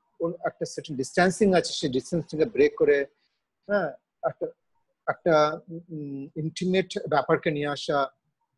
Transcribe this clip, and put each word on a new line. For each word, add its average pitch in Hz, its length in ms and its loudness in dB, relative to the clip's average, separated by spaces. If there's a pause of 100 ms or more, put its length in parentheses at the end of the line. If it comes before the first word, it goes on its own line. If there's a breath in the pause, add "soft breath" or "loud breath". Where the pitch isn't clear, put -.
(180)
কোন 170 140 -2 (120)
একটা - 200 -4
certain 151 320 -10
distancing 185 580 2
আছে, 165 180 2
সেই 160 180 -4
ডিস্ট্যান্সিংকে 151 540 -2
ব্রেক 139 320 2
করে, 143 300 2 (600)
হ্যাঁ, 185 240 -2 (360)
একটা, - 180 -8 (640)
একটা, 156 600 2
উম, 151 680 -10
intimate 180 640 -2 (100)
ব্যাপারকে 156 420 2
নিয়ে 147 160 -2
আসা, 143 440 -2 (480)